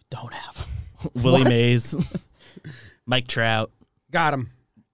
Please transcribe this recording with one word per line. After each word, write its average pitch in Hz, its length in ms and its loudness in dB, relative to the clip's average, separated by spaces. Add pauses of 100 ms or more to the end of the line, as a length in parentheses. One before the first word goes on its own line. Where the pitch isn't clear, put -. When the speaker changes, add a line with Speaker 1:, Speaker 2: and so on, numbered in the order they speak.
Speaker 1:
Don't 120 240 -12
have. - 340 -12 (240)
Speaker 2:
<laughs> - 240 -10
Willie 127 260 4
Speaker 3:
What? 127 80 4
Speaker 2:
Mays. 120 460 2 (600)
Speaker 3:
<laughs> - 500 -20
Speaker 2:
Mike 127 220 -2
Trout. 113 440 0 (400)
Speaker 3:
Got 156 220 2
him. 131 180 -4 (420)